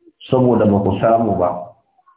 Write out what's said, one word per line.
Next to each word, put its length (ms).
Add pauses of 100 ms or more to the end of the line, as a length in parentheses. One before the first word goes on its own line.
(300)
saboda 400
ba 160
ku 160
samu 320
ba, 160 (680)